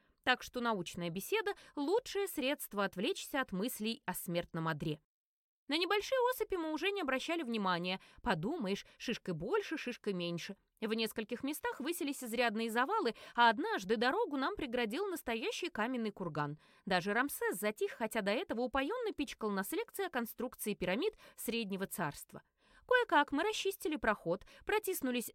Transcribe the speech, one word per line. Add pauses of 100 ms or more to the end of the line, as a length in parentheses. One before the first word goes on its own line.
(240)
Так
что
научная
беседа — (240)
лучшее
средство
отвлечься
от
мыслей
о
смертном
одре. (720)
На
небольшие (100)
осыпи
мы
уже
не
обращали
внимания. (200)
Подумаешь, (120)
шишкой
больше,
шишкой
меньше. (240)
В
нескольких
местах
высились
изрядные
завалы, (200)
а
однажды
дорогу
нам
преградил
настоящий
каменный
курган. (260)
Даже
Рамсес
затих,
хотя
до
этого
упоенно
пичкал
нас
лекцией
о
конструкции
пирамид (240)
Среднего
Царства. (420)
Кое-как
мы
расчистили
проход, (220)
протиснулись